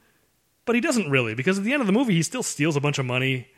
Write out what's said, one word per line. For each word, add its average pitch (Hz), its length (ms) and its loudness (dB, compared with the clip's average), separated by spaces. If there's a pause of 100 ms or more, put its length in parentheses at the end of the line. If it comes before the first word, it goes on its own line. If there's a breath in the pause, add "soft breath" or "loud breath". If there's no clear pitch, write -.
(640)
but 233 100 0
he 240 60 2
doesn't 240 280 0
really, 120 260 0
because 185 220 0
at 196 60 -4
the 233 100 -2
end 294 80 0
of 220 60 -2
the 185 60 4
movie, 233 220 2
he 165 80 2
still 247 200 -6
steals 151 320 0
a 143 60 0
bunch 143 180 0
of 135 60 -2
money 127 420 -2 (100)